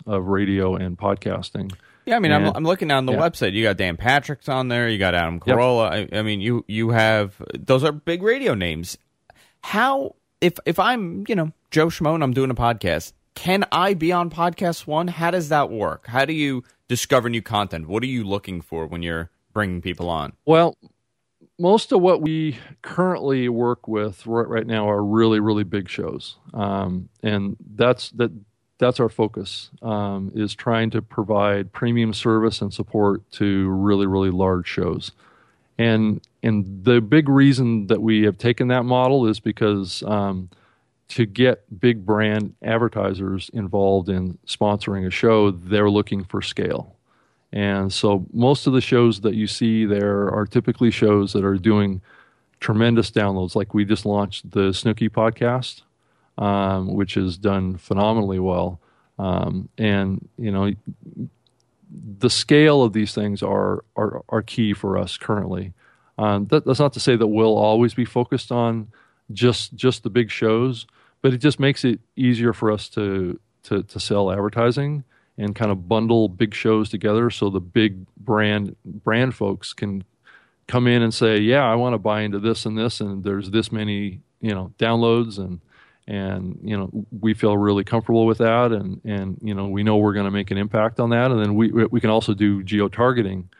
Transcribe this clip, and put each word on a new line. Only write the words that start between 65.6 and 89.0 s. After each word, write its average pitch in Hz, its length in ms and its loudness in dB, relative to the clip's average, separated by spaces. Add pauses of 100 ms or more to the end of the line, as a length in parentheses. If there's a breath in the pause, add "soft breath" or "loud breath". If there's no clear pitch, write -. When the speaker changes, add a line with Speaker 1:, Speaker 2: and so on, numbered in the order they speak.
Speaker 1:
Um, 101 300 0
that, 156 180 4
that's 131 140 2
not 147 140 2
to - 60 -10
say 127 160 4
that 113 120 2
we'll 110 300 4
always 110 360 4
be 127 120 -2
focused 123 460 -2
on 117 360 0 (440 soft breath)
just, 113 440 0
just 127 280 0
the 120 60 -4
big 107 220 0
shows, 117 540 0 (360 soft breath)
but 135 120 4
it 123 60 -2
just 127 200 2
makes 139 240 0
it 120 160 2 (160)
easier 120 380 2
for 107 180 0
us 107 180 -4
to, 95 500 -4 (240)
to, 98 200 -2
to - 160 -12
sell 101 320 0
advertising 120 720 0 (340)
and 104 180 -4
kind 107 160 0
of 92 160 -4
bundle 113 420 2
big 104 240 -2
shows 110 360 0
together 110 400 0
so 104 200 -2
the 95 100 -2
big 95 460 0 (100)
brand, 104 600 0 (100)
brand 110 500 -2
folks 98 380 -6
can 98 300 -6 (640 soft breath)
come 123 200 2
in 120 140 4
and 113 120 2
say, 113 260 2
"Yeah, 123 240 4
I 113 120 2
wanna 120 220 0
buy 107 240 0
into 101 180 -4
this 110 260 -2
and 110 120 -4
this, 113 240 -4
and 98 220 -6
there's 98 280 -4
this 107 200 0
many, 104 500 -6 (180)
you 110 140 -4
know, 95 240 -6
downloads, 117 600 2
and, 90 220 -8 (480 soft breath)
and, 95 560 -6
you 107 140 -4
know, 98 120 -6 (280)
we 107 160 0
feel 104 240 2
really 101 260 2
comfortable 113 420 2
with 110 140 2
that, 117 320 4
and, 98 320 -4